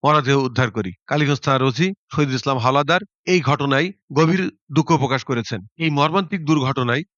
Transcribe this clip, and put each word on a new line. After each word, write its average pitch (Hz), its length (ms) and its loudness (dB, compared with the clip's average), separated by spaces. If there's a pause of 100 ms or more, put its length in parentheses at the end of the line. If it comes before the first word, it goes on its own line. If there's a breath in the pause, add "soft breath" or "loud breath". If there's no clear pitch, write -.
মরদেহ 139 340 2
উদ্ধার 127 320 0
করি।" 92 220 -6 (140)
কালীগঞ্জ 147 340 0
থানার 135 220 2
ওসি 135 300 0 (220)
শহীদুল 139 200 0
ইসলাম 135 240 -2
হাওলাদার 139 420 0 (240)
এই 180 160 2
ঘটনায় 139 520 0 (200)
গভীর 165 380 2 (220)
দুঃখ 160 240 2
প্রকাশ 131 280 0
করেছেন। 117 360 -4 (160)
এই 160 140 -2
মর্মান্তিক 156 540 0
দুর্ঘটনায় 135 580 0 (160)